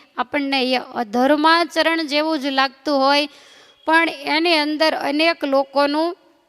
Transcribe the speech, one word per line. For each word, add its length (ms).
આપણને 540
એ 60
અધર્માચરણ 1300
જેવું 340
જ 60
લાગતું 540
હોય, 300
પણ 240
એની 480
અંદર 360
અનેક 520
લોકોનું 720